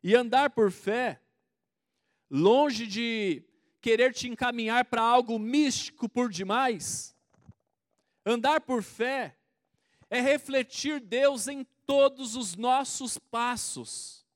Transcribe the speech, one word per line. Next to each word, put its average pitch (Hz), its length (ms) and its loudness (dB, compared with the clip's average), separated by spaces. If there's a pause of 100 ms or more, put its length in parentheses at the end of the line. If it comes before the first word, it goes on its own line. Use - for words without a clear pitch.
E 190 120 4
andar 247 360 4
por 208 200 2
fé, 214 500 -4 (1080)
longe 226 560 4
de 214 560 -4 (380)
querer 240 320 2
te 247 160 -8
encaminhar 240 560 -2
para 240 160 -2
algo 233 380 4
místico 247 720 -2
por 247 200 0
demais, 202 880 -4 (1080)
andar 247 360 2
por 247 220 -2
fé 240 540 -6 (760)
é 247 100 -2
refletir 277 800 -2
Deus 247 480 0
em 277 160 -10 (220)
todos 269 500 2
os 202 180 -8
nossos 247 640 -2
passos. - 1080 -8 (120)